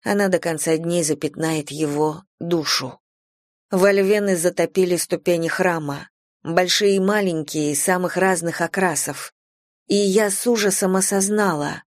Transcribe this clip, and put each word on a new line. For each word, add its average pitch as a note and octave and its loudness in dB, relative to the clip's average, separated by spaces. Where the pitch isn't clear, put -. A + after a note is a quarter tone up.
Она G3+ 0
до F3 2
конца D#3+ -2
дней E3+ -2
запятнает D3+ -4
его D3+ -2
душу. D#3+ -4
Вольвены G3 2
затопили F3 0
ступени E3 -2
храма, D#3+ -2
большие F#3 2
и - 2
маленькие, D#3+ 0
самых F3+ 0
разных F#3 0
окрасов. E3 -2
И G3+ 0
я G3+ 2
с G3+ -4
ужасом G3+ 0
осознала. F#3+ 0